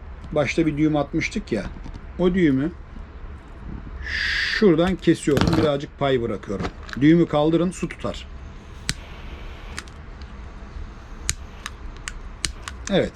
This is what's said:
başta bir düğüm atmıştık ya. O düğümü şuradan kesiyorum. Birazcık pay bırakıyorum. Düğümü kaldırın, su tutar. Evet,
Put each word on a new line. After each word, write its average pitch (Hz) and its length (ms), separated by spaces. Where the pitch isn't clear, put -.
başta 151 340
bir 143 120
düğüm 151 180
atmıştık 147 560
ya. 98 140
O 180 140
düğümü 156 380
şuradan - 920
kesiyorum. 151 520
Birazcık 147 420
pay 135 220
bırakıyorum. 98 440
Düğümü 160 260
kaldırın, 160 440
su - 180
tutar. - 380
Evet, 139 240